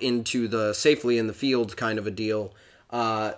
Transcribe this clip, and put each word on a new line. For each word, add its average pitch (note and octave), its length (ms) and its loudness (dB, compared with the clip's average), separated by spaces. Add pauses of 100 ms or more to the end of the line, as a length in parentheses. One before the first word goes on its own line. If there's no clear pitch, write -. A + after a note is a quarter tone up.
into A#2+ 460 0
the G#2+ 240 0
safely A#2+ 440 4
in A2+ 100 0
the G#2+ 60 -6
field B2 440 0
kind A2 200 -2
of G2+ 80 -6
a G#2+ 60 -2
deal. G#2+ 420 -4 (380)
Uh, A2 460 -2